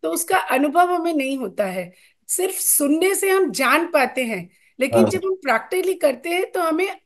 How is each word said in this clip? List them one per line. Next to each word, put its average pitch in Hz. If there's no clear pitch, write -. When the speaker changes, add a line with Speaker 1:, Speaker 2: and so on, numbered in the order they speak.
Speaker 1:
तो 320
उसका 339
अनुभव 302
हमें 339
नहीं 269
होता 208
है, 180
सिर्फ 370
सुनने 320
से 392
हम 381
जान 262
पाते 269
हैं, 196
लेकिन 254
Speaker 2:
हाँ। -
Speaker 1:
जब 370
हम 381
प्रैक्टिकली 359
करते 277
हैं 359
तो 370
हमें 349